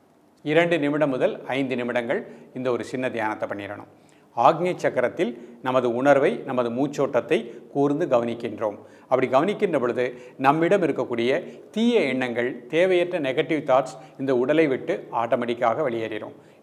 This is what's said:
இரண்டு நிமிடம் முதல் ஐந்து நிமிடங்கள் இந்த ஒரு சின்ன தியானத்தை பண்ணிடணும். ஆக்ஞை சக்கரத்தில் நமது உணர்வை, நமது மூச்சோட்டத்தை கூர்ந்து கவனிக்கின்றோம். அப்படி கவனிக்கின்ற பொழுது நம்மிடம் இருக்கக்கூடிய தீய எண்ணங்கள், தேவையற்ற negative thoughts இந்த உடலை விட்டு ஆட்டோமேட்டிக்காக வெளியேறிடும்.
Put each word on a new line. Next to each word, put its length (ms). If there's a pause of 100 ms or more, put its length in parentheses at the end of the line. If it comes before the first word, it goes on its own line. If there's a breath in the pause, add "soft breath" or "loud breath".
(420)
இரண்டு 360
நிமிடம் 320
முதல் 360
ஐந்து 300
நிமிடங்கள் 560 (220 loud breath)
இந்த 160
ஒரு 140
சின்ன 260
தியானத்தை 380
பண்ணிடணும். 380 (500 soft breath)
ஆக்ஞை 400
சக்கரத்தில் 600 (240 loud breath)
நமது 320
உணர்வை, 520
நமது 240
மூச்சோட்டத்தை 1000
கூர்ந்து 380
கவனிக்கின்றோம். 720 (240 loud breath)
அப்படி 240
கவனிக்கின்ற 540
பொழுது 380 (180 loud breath)
நம்மிடம் 460
இருக்கக்கூடிய 760 (100)
தீய 300
எண்ணங்கள், 640
தேவையற்ற 540
negative 420
thoughts 340 (220 loud breath)
இந்த 180
உடலை 300
விட்டு 460
ஆட்டோமேட்டிக்காக 720
வெளியேறிடும். 520 (280 loud breath)